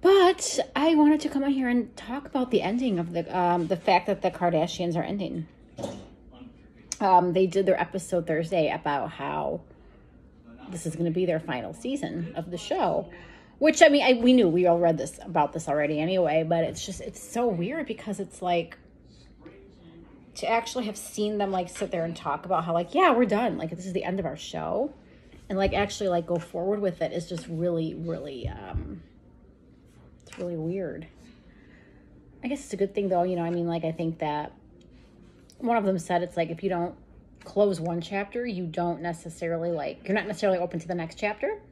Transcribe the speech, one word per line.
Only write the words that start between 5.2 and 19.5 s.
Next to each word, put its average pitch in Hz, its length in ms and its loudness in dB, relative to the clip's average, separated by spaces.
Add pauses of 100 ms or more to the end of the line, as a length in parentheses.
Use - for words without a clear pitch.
Um, 180 320 8
they 190 160 6
did 190 180 2
their 185 140 4
episode 175 480 -2
Thursday 165 420 2
about 147 420 -2
how 147 500 -4 (1040)
this 175 180 -12
is 156 120 -6
gonna 170 120 0
be 180 160 0
their 160 140 0
final 127 340 -8
season 240 600 -8
of 175 160 -8
the 175 60 -8
show, 175 520 -2 (500)
which, 311 220 6
I 330 60 12
mean, 285 160 6
I, 254 180 6
we 247 120 6
knew, 226 160 8
we 180 180 4
all 170 100 6
read 165 200 4
this, - 260 -6
about 165 300 0
this 160 160 -8
already 151 320 0
anyway, 165 420 2
but 160 220 2
it's - 200 -8
just, 190 140 -10
it's - 240 -12
so 240 240 -2
weird 226 380 -2
because - 340 -8
it's - 220 -10
like, 175 360 -2 (1600)